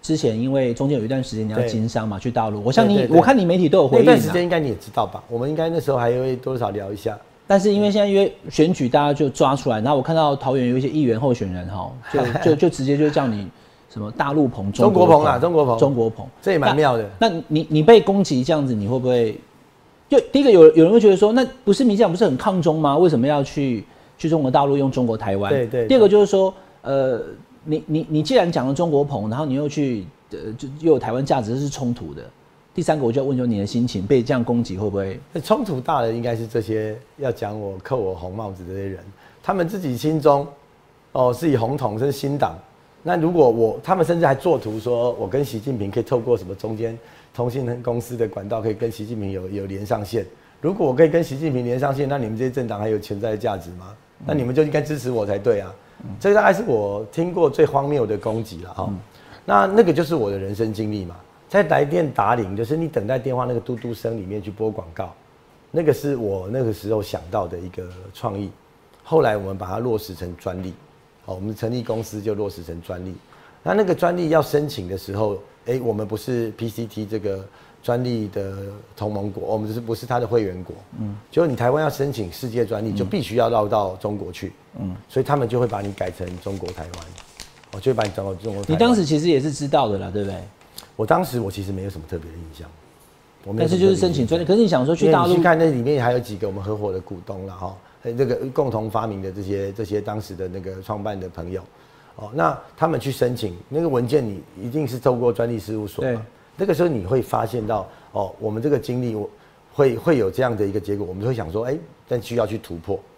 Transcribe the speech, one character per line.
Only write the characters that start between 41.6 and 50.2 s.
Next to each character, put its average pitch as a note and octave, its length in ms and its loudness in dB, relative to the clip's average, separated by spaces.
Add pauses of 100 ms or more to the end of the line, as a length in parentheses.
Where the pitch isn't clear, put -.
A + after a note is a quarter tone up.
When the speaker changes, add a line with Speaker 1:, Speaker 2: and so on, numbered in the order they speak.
Speaker 2:
统， A2 200 -4
是 C#3 140 0
新 C#3 260 -4
党。 G#2 160 -2 (480)
那 F3 140 -2
如 E3+ 160 0
果 D3+ 180 2
我， A2+ 320 0
他 F#3 140 -2
们 E3+ 100 0
甚 E3+ 140 -2
至 E3 60 2
还 E3+ 100 2
作 E3 240 0
图 A2 180 -8
说， A#2+ 360 -2
我 G#2+ 120 -6
跟 C3+ 200 -2
习 A#2 120 -8
近 B2+ 200 -6
平 G2+ 120 -4
可 A2 120 -2
以 - 20 -2
透 - 160 0
过 A#2+ 180 0
什 F2 80 -8
么 F#2 80 -10
中 A2 220 -8
间 A2+ 240 -8 (340)
通 A#2+ 160 -4
信 A#2+ 320 -6
公 A#2+ 200 -4
司 A#2+ 160 -10
的 A2+ 100 -2
管 G2+ 220 -10
道， A2+ 120 -4
可 A2 80 -2
以 A2 40 -2
跟 A2+ 180 -4
习 G#2+ 140 -10
近 A2 160 -8
平 G2 100 -6
有， F#2 160 -8
有 G2 200 -6
连 G2 180 -8
上 G#2+ 180 -2
线。 G#2 220 -4 (340)